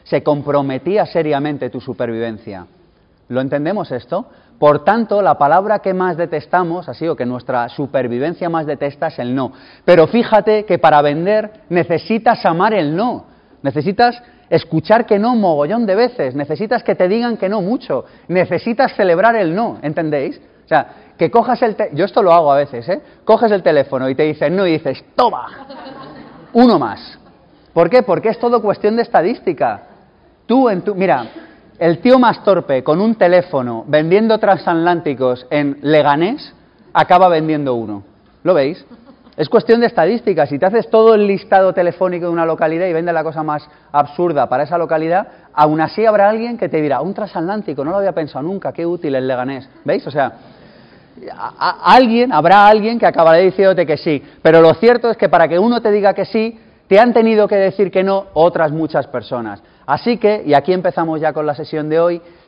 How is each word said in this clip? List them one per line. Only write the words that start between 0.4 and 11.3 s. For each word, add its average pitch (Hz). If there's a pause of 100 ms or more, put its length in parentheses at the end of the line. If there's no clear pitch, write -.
seriamente 147
tu 127
supervivencia. 113 (640)
¿Lo 123
entendemos 147
esto? 165 (320)
Por 147
tanto, 208
la 165
palabra 190
que 190
más 180
detestamos, 170
así, 156
o 151
que 123
nuestra 123
supervivencia 139
más 160
detesta, 143
es -
el 123
no. 135 (340)
Pero 180
fíjate 214
que 180
para 151
vender 190 (180)